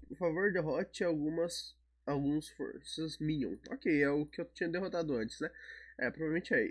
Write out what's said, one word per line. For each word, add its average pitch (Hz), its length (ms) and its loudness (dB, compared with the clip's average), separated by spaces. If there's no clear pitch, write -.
Por - 80 -12
favor, 180 360 2
derrote 170 520 0
algumas, 165 720 0
algumas 143 440 2
forças - 720 -6
Minion. 147 340 0
Ok, 156 320 4
é 139 80 4
o 147 160 2
que - 140 -8
eu 165 60 -4
tinha - 220 -4
derrotado 170 460 0
antes, 113 240 -2
né? 151 140 -4
É, 123 120 0
provavelmente 160 440 -2
é 113 160 6